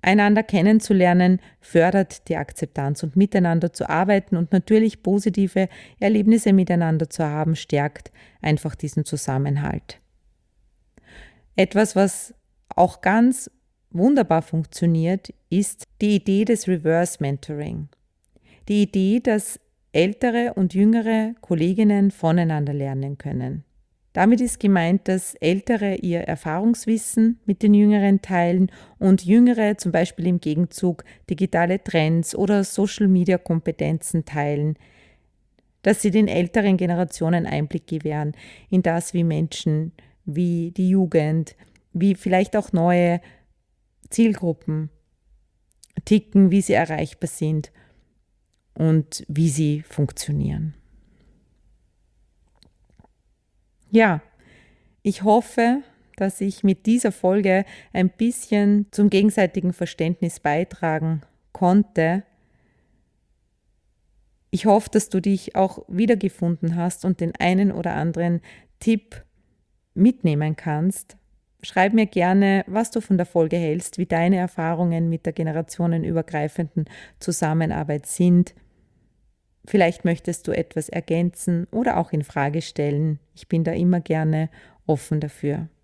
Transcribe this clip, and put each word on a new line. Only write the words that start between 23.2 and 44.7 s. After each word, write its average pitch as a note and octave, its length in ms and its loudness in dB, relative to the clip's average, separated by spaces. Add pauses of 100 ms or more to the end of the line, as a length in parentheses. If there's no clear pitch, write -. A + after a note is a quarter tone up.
Damit A3 280 2
ist A#3+ 180 -4
gemeint, F#3+ 480 0
dass F#3+ 280 -4
Ältere G3 600 -2
ihr E3+ 240 -4
Erfahrungswissen A3 1200 -2
mit G3 160 -2
den G#3 140 6
Jüngeren G3+ 480 4
teilen F3+ 480 0 (260)
und F#3+ 280 4
Jüngere A3+ 520 4
zum F3 140 -4
Beispiel E3+ 340 -2
im F3 140 0
Gegenzug E3 640 -4 (260)
digitale F3+ 540 0
Trends E3 500 0
oder G3+ 300 0
Social-Media-Kompetenzen F3 1600 -2
teilen, D3 500 -4 (1080)
dass G3+ 180 2
sie G#3 80 2
den G#3 180 2
älteren F#3+ 500 0
Generationen F3 680 -2
Einblick D3+ 400 -6
gewähren D3+ 460 -6 (400)
in F#3 100 2
das, E3+ 320 -2
wie E3+ 100 0
Menschen, D#3+ 680 -2 (340)
wie E3+ 460 -4
die F#3 180 -2
Jugend, D#3+ 640 0 (360)
wie F#3 240 0
vielleicht F#3 400 0
auch G3+ 180 -2
neue F3 480 2 (880)
Zielgruppen E3 800 -2 (1160)